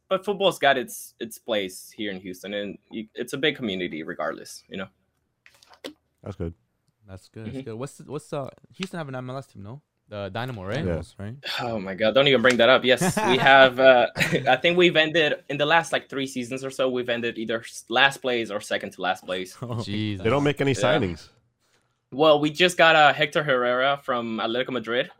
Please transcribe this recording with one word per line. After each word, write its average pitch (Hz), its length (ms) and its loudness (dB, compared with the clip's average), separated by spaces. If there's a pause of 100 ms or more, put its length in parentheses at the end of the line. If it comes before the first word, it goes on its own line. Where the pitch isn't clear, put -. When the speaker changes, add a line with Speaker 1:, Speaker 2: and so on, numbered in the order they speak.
Speaker 1:
but 190 160 -4
football's 190 360 0
got 139 180 4
its, - 400 -10
its 113 180 -12
place - 540 -6
here 104 220 -10
in 92 80 -12
Houston, 95 340 -12
and 101 240 -8 (120)
you, 110 240 -12
it's 120 180 -10
a 147 60 -8
big 147 180 -2
community 92 480 -6
regardless, 78 640 -10
you - 100 -14
know? 95 100 -12 (1300)
Speaker 2:
That's 104 140 -12
good. 85 180 -8 (520)
Speaker 3:
That's 95 220 -20
good. 110 180 -18
That's 131 100 -12
Speaker 1:
Mm-hmm. 135 80 -12
Speaker 3:
good. 113 100 -14
What's 123 240 -12
the, - 120 -20
what's 147 200 -12
the, 143 200 -8 (260)
Houston 185 220 -10
have 156 100 -10
an 131 60 -12
M 127 160 -10
L 131 80 -12
S 135 80 -14
team, 107 160 -20
no? 117 200 -18 (260)
Speaker 4:
The 101 220 -10
Dynamo, 113 340 -8
right? 101 140 -6
Speaker 2:
Yeah. 156 60 -4
Speaker 3:
Dynamos, - 340 -6
right? 101 160 -12 (260)
Speaker 1:
Oh 117 200 -6
my 95 140 -8
God! 107 200 2
Don't 139 140 6
even 127 140 6
bring 123 160 4
that 117 100 6
up. 123 160 6
Yes, 127 320 2
Speaker 3:
<laughs> 214 100 0
Speaker 1:
we 131 120 2
have. 135 420 8
Uh, 127 320 8
<laughs> - 40 -20
I 131 400 0
think 170 200 0
we've 175 200 4
ended 156 380 2 (140)
in 143 80 -6
the 147 100 0
last, 160 260 2
like, 127 180 -4
three 135 160 -4
seasons 127 380 -8
or 135 60 -8
so. 131 200 -2
We've 123 180 -4
ended 117 300 -4
either 113 220 -4
s-, - 280 -16
last 135 300 0
place 120 320 -4
or 101 100 -6
second 101 320 -6
to 95 100 -12
last 90 220 -4
place. 92 340 -8
Speaker 3:
<laughs> - 40 -14
Oh, 120 140 -8
Speaker 4:
Jeez. 104 460 -6
Speaker 2:
They 110 80 -2
don't 143 140 0
make 143 160 -2
any 139 120 2
Speaker 1:
Yeah. 120 40 -2 (220)
Speaker 2:
signings. 90 300 -4 (840)
Speaker 1:
Well, 147 260 6
we 151 120 0
just 175 260 0
got, 165 200 8
uh, 151 180 8
Hector 151 280 -2
Herrera 127 600 0
from 117 340 -4
Atletico 117 320 -2
Madrid. 123 500 -4